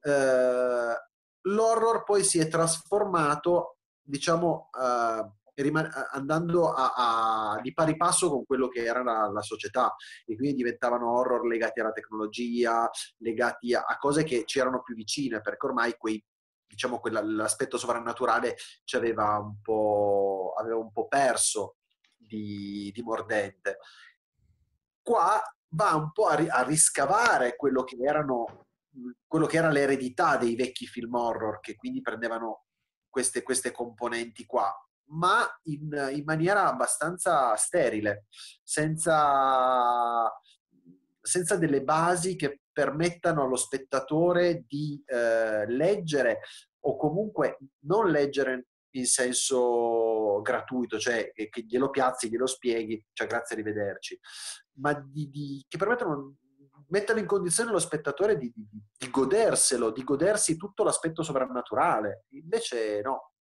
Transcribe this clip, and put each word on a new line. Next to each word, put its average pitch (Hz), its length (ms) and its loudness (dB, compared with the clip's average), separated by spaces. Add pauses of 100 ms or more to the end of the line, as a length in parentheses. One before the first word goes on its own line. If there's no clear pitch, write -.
Eh, 127 920 2 (480)
l'horror 226 600 2
poi 202 220 2
si 175 160 2
è 160 80 2
trasformato, 170 1300 0 (240)
diciamo, 165 760 -2
eh, 117 540 0 (320)
riman-, 151 280 0 (200)
andando 165 640 0
a, 113 840 2
a, 113 60 -4
di 127 120 -8
pari 156 240 2
passo 175 320 2
con 135 160 0
quello 127 220 0
che 123 180 -4
era 117 180 0
la, 110 260 0
la 101 140 -4
società, 107 520 -2 (320)
e 113 80 -6
quindi 131 220 -2
diventavano 120 600 0
horror 123 300 2
legati 113 320 -2
alla 110 140 -2
tecnologia, 113 1000 -2 (280)
legati 120 560 -2
a, - 120 0
a - 100 -2
cose 147 280 2
che 123 200 -2
ci - 140 -4
erano 127 240 0
più 117 140 -12
vicine, 110 440 -4
perché - 260 -6
ormai 117 300 0
quei, 110 240 -4 (460)
diciamo, 123 320 -6
quella, 110 240 -2
l'aspetto 110 560 -2
sovrannaturale 120 760 -2 (260)
ci - 140 -6
aveva 107 420 0
un 104 240 -8
po', 101 960 2
aveva 113 200 -2
un 113 120 -6
po' 107 160 -4
perso 117 680 0 (560)
di, 101 640 -8
di 120 80 -10
mordente. 107 760 -4 (1200)
Qua 202 380 4 (340)
va 175 200 2
un 156 180 -2
po' 214 140 4
a 160 80 4
ri-, 160 140 2
a - 140 2
riscavare 156 920 4
quello 131 280 2
che 127 160 -12
erano, 135 680 -2 (600)
quello 160 200 2
che 156 120 0
era 165 100 4
l'eredità 139 680 2
dei 120 180 2
vecchi 127 320 -4
film 117 280 -10
horror, 113 460 -2
che 107 160 -12
quindi 127 240 -8
prendevano 113 640 -6 (440)
queste, 123 340 -2
queste 123 300 -4
componenti 117 760 -8
qua, 107 260 -2 (380)
ma 185 340 2 (200)
in, 147 500 -4
in 147 100 -6
maniera 170 420 2
abbastanza 143 920 0
sterile, 110 680 0 (360)
senza, 131 1700 4 (880)
senza 180 360 0
delle 143 260 2
basi 165 540 2
che - 260 -4 (100)
permettano 156 720 0
allo 127 140 0
spettatore 165 1080 0
di, 147 380 -6
eh, 113 600 2
leggere, 143 760 0 (440)
o 131 120 0
comunque 156 600 -2 (220)
non 190 300 2
leggere 135 580 0 (260)
in 127 120 -2
senso 117 1400 2
gratuito, 117 560 -2
cioè 113 340 -2
che, 107 160 -8
che 120 140 -10
glielo 123 280 0
piazzi, 127 380 0
glielo 117 180 -2
spieghi, 113 560 -4 (100)
cioè, 113 140 -4
"Grazie, 117 300 -4
arrivederci", 104 600 -6 (560)
ma 143 200 -2
di, 139 360 -10
di, 139 380 -10
che 165 100 -10
permettono, 180 560 -2 (540)
mettono 208 300 0
in 202 80 -4
condizione 190 440 0
lo 190 80 2
spettatore 175 580 0
di, 123 180 -6
di, 107 120 -14 (320)
di 127 120 -10
goderselo, 131 800 2
di 127 140 -8
godersi 160 520 2
tutto 196 280 -4
l'aspetto 165 380 -2
sovrannaturale. 127 1080 -2
Invece 123 720 -4
no. 127 380 -6